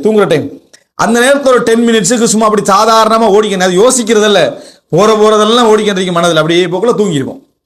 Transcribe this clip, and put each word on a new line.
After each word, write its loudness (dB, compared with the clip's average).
தூங்குற 2
டைம், -2
அந்த 0
நேரத்துல 0
ஒரு 2
டென் 0
மினிட்ஸுக்கு 0
சும்மா 0
அப்படி 0
சாதாரணமா 2
ஓடிக்கணும். 0
அது 0
யோசிக்கிறதில்ல, 0
போற 2
போறதெல்லாம் 2
ஓடிக்கிட்டு 0
இருக்கு -4
மனதுல. 0
அப்படியே 0
போக்குல -2
தூங்கிருவோம். -4